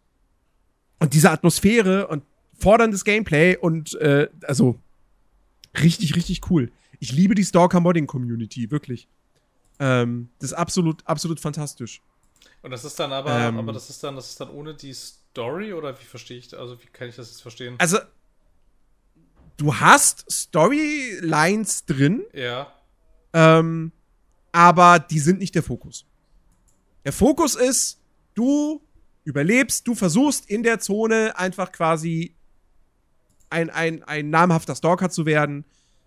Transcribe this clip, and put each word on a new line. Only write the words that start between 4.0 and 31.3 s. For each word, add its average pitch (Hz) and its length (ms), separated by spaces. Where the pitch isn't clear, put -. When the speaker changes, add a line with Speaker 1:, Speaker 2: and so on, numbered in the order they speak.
Speaker 1:
also 135 360
richtig, 165 360
richtig - 340
cool. 143 220
Ich 113 140
liebe 185 220
die 196 100
Stalker-Modding-Community, 143 1300
wirklich. 135 380
Ähm, 120 500
das 135 140
ist 131 40
absolut, 165 500
absolut 165 340
fantastisch. 147 640
Speaker 2:
Und - 80
das 120 140
ist 147 140
dann 143 140
aber, 135 260
Speaker 1:
Ähm. 117 200
Speaker 2:
aber 113 140
das 107 180
ist - 120
dann, 139 140
das 123 140
ist - 100
dann 131 100
ohne 151 240
die 139 180
Story, 151 800
oder 147 260
wie - 60
verstehe 123 340
ich, - 200
also 123 240
wie - 40
kann - 220
ich 117 80
das 117 140
jetzt - 120
verstehen? 123 360
Speaker 1:
Also, 180 200
du 147 180
hast 175 560
Storylines 208 1600
drin. 160 380
Speaker 2:
Ja. 127 380
Speaker 1:
Ähm, 165 600
aber 175 460
die 156 220
sind 175 180
nicht 185 160
der 170 80
Fokus. - 420
Der 139 80
Fokus 294 420
ist, - 460
du 294 480
überlebst, 170 600
du 240 80
versuchst 214 560
in 214 120
der 226 180
Zone 220 580